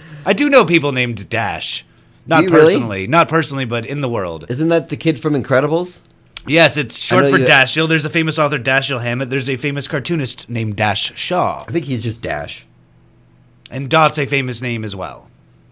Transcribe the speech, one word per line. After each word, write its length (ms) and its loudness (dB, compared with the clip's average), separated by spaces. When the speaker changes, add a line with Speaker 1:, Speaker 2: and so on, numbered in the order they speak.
Speaker 1:
I 80 2
do 160 2
know 160 6
people 260 2
named 380 -4
Dash. 560 -4
Not 160 4
Speaker 2:
Do 40 0
you 80 0
really? 200 10
Speaker 1:
personally. 340 -2
Not 200 4
personally, 380 -2
but 200 -4
in 160 -6
the 80 -2
world. 400 -4
Speaker 2:
Isn't 200 0
that 200 2
the 80 -6
kid 220 0
from 140 0
Incredibles? 720 0
Speaker 1:
Yes, 320 4
it's 240 -4
Speaker 2:
I 40 4
Speaker 1:
short 100 6
Speaker 2:
know 60 4
Speaker 1:
for 80 4
Speaker 2:
you 60 2
Speaker 1:
Dashiell. 440 4
There's 160 2
a 40 -6
famous 280 -2
author, 220 0
Dashiell 420 0
Hammett. 280 -4
There's 200 -4
a 80 -2
famous 300 -6
cartoonist 600 -4
named 260 -4
Dash 420 -2
Shaw. 500 -2
Speaker 2:
I 40 -12
think 140 -4
he's 180 -4
just 180 -6
Dash. 440 -8
Speaker 1:
And 180 -8
Dot's 300 2
a 60 -2
famous 360 -2
name 240 -4
as 100 -8
well. 340 -12